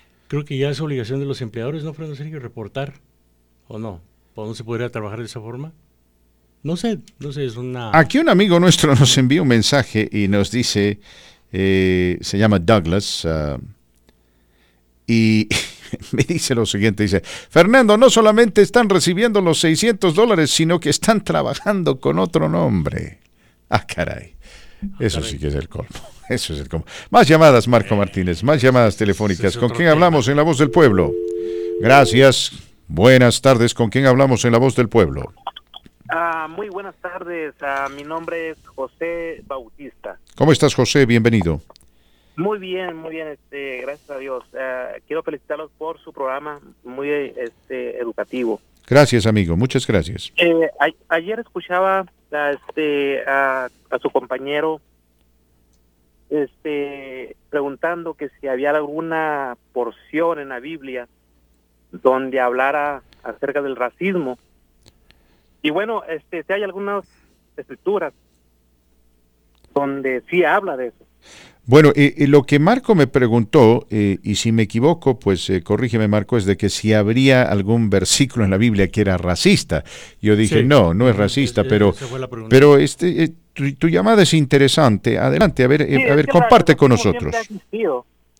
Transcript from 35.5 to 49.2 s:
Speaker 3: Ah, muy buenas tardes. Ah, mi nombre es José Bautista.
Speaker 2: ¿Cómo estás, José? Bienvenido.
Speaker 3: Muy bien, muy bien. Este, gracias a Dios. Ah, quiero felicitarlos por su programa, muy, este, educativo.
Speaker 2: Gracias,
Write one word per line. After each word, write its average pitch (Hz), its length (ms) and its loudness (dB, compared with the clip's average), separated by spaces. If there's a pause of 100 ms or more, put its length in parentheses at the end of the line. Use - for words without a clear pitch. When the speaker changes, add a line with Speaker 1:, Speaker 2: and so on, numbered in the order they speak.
Speaker 3:
Ah, 165 400 -6
muy 190 200 -12
buenas 190 280 -14
tardes. 175 640 -12
Ah, 139 320 -6
mi 143 80 -16
nombre 165 480 -10
es 156 160 -16
José 165 800 -10
Bautista. 131 720 -18 (160)
Speaker 2:
¿Cómo 123 180 2
estás, 143 220 2
José? 135 320 2
Bienvenido. 110 560 2 (760)
Speaker 3:
Muy 202 220 -4
bien, 185 380 -10
muy 160 160 -16
bien. 160 160 -12
Este, 139 540 -14
gracias 143 280 -14
a 139 80 -12
Dios. 131 260 -12 (100)
Ah, 127 360 -10 (160)
quiero 160 160 -8
felicitarlos 151 560 -10
por 160 220 -12
su 165 120 -20
programa, 143 480 -8 (240)
muy, 131 260 -10
este, 127 880 -10
educativo. 117 640 -6 (260)
Speaker 2:
Gracias, 123 400 4